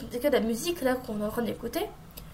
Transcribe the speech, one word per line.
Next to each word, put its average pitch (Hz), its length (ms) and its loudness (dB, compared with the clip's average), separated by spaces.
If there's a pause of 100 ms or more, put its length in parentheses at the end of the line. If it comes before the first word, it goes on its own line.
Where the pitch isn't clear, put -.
c'est 247 100 -4
que 294 100 4
la 247 100 6
musique 233 420 0
là 254 140 4
qu'on 220 240 -4
est 208 60 0
en 214 40 0
train 240 120 -2
d'écouter 233 440 -2 (480)